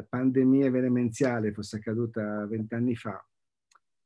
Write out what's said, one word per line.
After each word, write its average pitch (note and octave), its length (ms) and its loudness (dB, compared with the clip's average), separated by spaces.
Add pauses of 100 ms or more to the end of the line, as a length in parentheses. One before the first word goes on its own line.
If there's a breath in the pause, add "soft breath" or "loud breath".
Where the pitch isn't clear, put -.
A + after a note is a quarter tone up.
pandemia C3 640 4
venemenziale B2 840 0
fosse G#2 240 -8
accaduta G#2+ 680 -4
vent'anni A2+ 500 -2
fa, G#2 280 -10 (800)